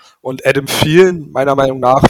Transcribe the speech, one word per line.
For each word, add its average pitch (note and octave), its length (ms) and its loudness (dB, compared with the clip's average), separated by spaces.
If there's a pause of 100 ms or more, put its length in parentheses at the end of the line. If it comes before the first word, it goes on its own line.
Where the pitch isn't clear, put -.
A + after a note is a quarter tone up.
(200)
Und C3 260 -10
Adam C3+ 200 0
Thielen, E3 640 0
meiner C#3 240 -2
Meinung C3+ 240 -2
nach, B2+ 300 2